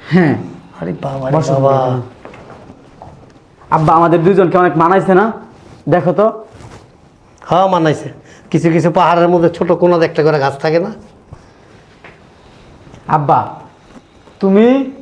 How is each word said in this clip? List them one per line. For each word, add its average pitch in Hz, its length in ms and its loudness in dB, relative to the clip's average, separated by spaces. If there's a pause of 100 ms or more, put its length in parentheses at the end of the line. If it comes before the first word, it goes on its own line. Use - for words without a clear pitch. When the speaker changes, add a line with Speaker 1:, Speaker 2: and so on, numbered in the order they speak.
Speaker 1:
হ্যাঁ। 156 260 2 (460)
Speaker 2:
আরে - 200 -8
বাবা 135 280 -8
রে 147 60 0
Speaker 1:
বসো 156 180 -2
Speaker 2:
বাবা। 135 240 2
Speaker 1:
তুমি 127 100 -2
এখানে। 127 140 -4 (1700)
আব্বা, 160 220 2
আমাদের 165 300 2
দুইজনকে 185 340 2
অনেক 175 200 2
মানাইছে 185 360 2
না? 208 180 2 (580)
দেখো 175 240 0
তো। 214 320 -2 (960)
Speaker 2:
হ্যাঁ, 185 260 0
মানাইছে। 165 420 -2 (420)
কিছু 165 180 0
কিছু 165 220 0
পাহাড়ের 170 360 2
মধ্যে 175 220 2
ছোট 175 220 -2
কোনাতে 175 340 2
একটা 156 180 -2
করে 156 160 0
গাছ 135 200 -4
থাকে 160 200 -2
না? 208 120 -6 (2250)
Speaker 1:
আব্বা, 143 480 -2 (840)
তুমি 233 520 2 (100)